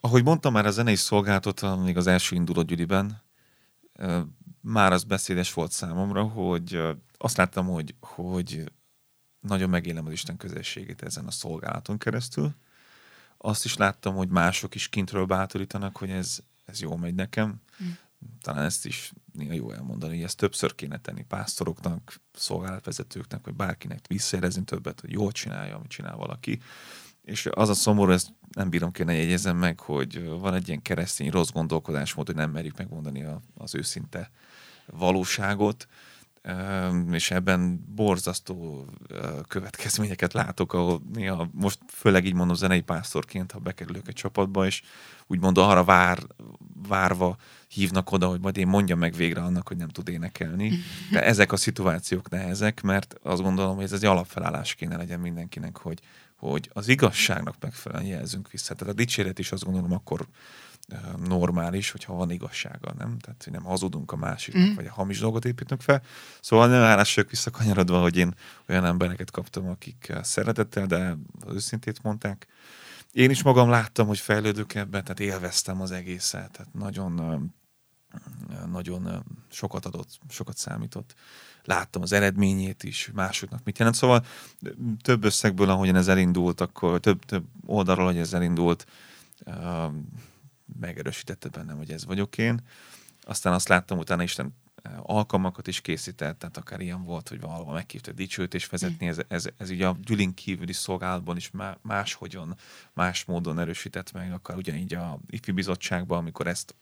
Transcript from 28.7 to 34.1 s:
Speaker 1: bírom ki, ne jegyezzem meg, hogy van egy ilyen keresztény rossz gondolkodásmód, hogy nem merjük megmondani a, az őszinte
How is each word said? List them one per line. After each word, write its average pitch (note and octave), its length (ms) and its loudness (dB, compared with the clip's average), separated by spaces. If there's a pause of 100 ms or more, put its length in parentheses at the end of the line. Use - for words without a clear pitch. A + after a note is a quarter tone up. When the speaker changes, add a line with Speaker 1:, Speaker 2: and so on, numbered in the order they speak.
Speaker 1:
bírom E2+ 220 0
ki, F#2 100 -4
ne E2+ 120 0
jegyezzem F2 420 2
meg, F2 240 0
hogy D2 480 -4
van F#2 260 -2
egy F#2 140 -2
ilyen D#2 140 -6
keresztény E2+ 480 -4
rossz E2+ 200 2
gondolkodásmód, D#2 760 -4
hogy E2+ 100 -4
nem D#2 140 -2
merjük D#2 260 -8
megmondani D2+ 480 -10
a, D#2 160 -10 (140)
az - 200 -14
őszinte - 560 -8 (560)